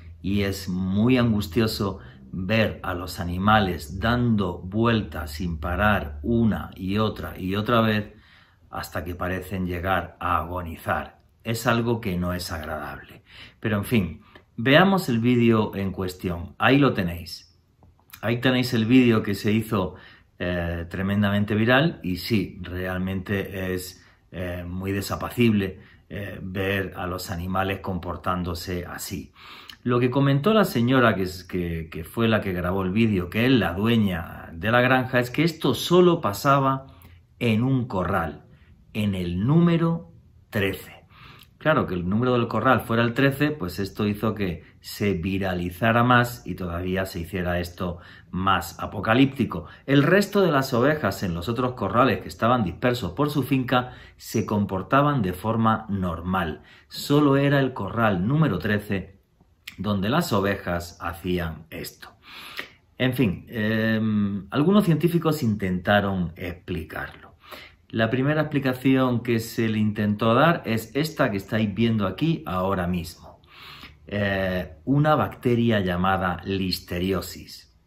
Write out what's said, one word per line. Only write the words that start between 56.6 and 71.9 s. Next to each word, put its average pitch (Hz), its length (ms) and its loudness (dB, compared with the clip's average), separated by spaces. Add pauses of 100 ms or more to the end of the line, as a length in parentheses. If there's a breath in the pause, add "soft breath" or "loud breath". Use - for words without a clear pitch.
Solo 143 500 2
era 139 220 2
el 127 140 0
corral 101 540 0
número 143 300 2
trece 104 640 -4 (560)
donde 101 320 -2
las 170 240 0
ovejas 95 680 -2
hacían 85 680 -4
esto. - 400 -14 (880 loud breath)
En 127 160 0
fin, 110 360 0
em, 107 1040 0
algunos 180 340 4
científicos 165 580 2
intentaron 98 920 0
explicarlo. 85 1000 -10 (540 loud breath)
La 113 200 2
primera 143 320 2
explicación 131 800 2
que 117 180 0
se 113 280 -2
le 107 120 0
intentó 104 540 2
dar 151 320 4
es 107 300 -2
esta 143 360 0
que 101 60 -2
estáis 107 360 -2
viendo 110 340 2